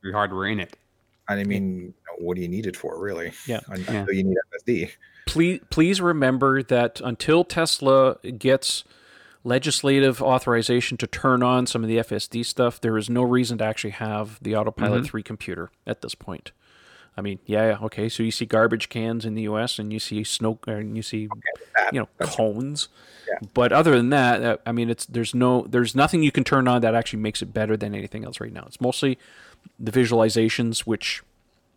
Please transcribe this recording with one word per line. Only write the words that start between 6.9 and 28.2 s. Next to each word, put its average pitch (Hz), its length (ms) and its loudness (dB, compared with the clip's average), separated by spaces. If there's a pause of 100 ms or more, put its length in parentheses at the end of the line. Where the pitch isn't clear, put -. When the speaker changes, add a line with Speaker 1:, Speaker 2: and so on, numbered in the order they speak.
Speaker 3:
until 151 400 2
Tesla 135 720 2 (220)
gets - 440 2 (640)
legislative 135 800 2
authorization 123 720 2
to 113 100 -6
turn 127 360 2
on 123 240 2
some 117 180 -4
of 110 40 -2
the 113 100 2
F 117 140 -2
S 107 140 -4
D 120 160 -6
stuff, 120 380 -2
there 113 180 0
is 107 100 -4
no 120 140 0
reason 123 360 2
to 107 60 -2
actually 107 260 -4
have 107 520 -6
the 107 140 -2
Autopilot 107 460 0
Speaker 1:
Mm-hmm. - 40 -6
Speaker 3:
three 110 160 -6
computer 90 480 -10 (160)
at 110 160 -6
this - 120 -10
point. - 360 -14 (640)
I - 40 -8
mean, 101 260 -6
yeah, 107 260 2
yeah, 104 140 -6
okay, 107 220 -4
so 113 140 -4
you 113 80 0
see 113 160 -4
garbage 110 420 2
cans 113 360 -4
in 110 100 -4
the 110 80 -4
U 107 160 -2
S 117 220 -4
and 107 120 -8
you 110 60 -6
see 107 260 -4
snow, 110 340 -2 (100)
and 107 280 -6
you 110 60 -6
see, 107 280 -6
Speaker 2:
Okay, 98 100 -12 (340)
that, 101 180 2
Speaker 3:
you 139 80 -2
know, 107 160 -4
Speaker 2:
that's - 200 -6
Speaker 3:
cones. 120 520 -2 (400)
Speaker 2:
Yeah. 101 260 -8
Speaker 3:
But 123 180 4
other 151 240 8
than 120 140 4
that, 123 320 4
uh, 117 220 2
I 117 80 -6
mean, 117 160 0
it's, 117 160 -4
there's 117 300 -4
no, 127 340 4
there's 120 280 2
nothing 156 260 4
you 147 100 4
can - 120 2
turn 131 240 4
on 123 140 4
that 113 120 4
actually 107 240 -2
makes 107 240 -4
it 113 100 -10
better 107 240 0
than 104 180 -4
anything 104 300 -10